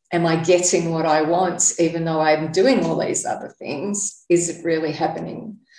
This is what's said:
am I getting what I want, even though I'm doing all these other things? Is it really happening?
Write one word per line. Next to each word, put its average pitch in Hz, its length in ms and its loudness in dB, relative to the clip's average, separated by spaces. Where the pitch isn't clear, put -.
am 170 140 2
I 160 100 4
getting 175 560 2
what 160 140 -2
I 156 160 4
want, 175 580 0
even 165 240 2
though 160 160 0
I'm 156 320 2
doing 196 320 4
all 165 160 -2
these - 260 -4
other - 320 -8
things? 185 720 -8
Is 170 220 2
it - 160 -12
really 160 260 0
happening? 170 680 -6